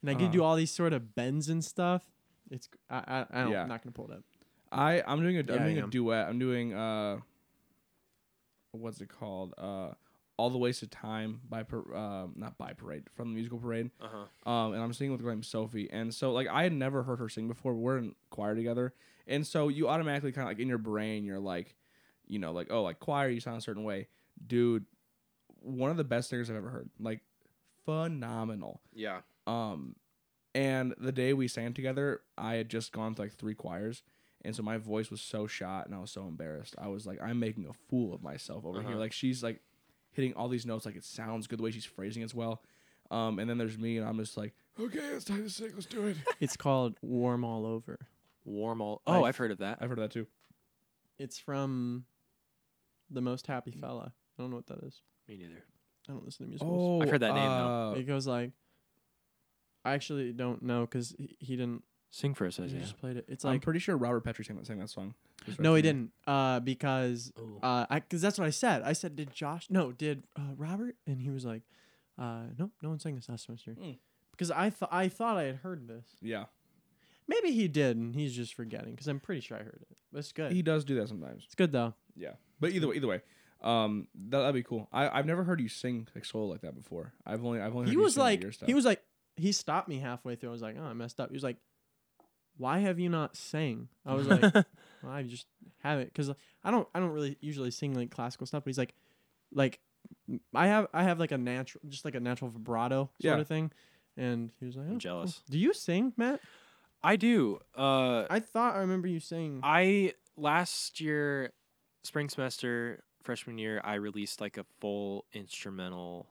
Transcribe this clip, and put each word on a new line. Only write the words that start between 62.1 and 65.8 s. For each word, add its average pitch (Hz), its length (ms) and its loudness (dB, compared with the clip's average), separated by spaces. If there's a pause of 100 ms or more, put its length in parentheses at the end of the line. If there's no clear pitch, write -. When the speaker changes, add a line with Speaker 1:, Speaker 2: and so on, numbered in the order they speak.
Speaker 3:
for 107 140 0
us, - 100 -4
Speaker 1:
he 90 60 -4
Speaker 3:
Isaiah. - 180 -4
Speaker 1:
just 98 180 -8
played 127 180 -6
it. 117 100 -10
It's - 180 -10
Speaker 2:
I'm 135 80 2
Speaker 1:
like 139 80 2
Speaker 2:
pretty 165 180 0
sure 180 180 0
Robert 120 240 2
Petrie 113 240 -6
sang 107 120 -10
that, - 100 -10
sang 107 120 -6
that 104 100 -8
song. 95 240 -8 (320)
Just 107 140 -8
Speaker 1:
No, 160 160 8
he - 20 10
Speaker 2:
right 156 60 8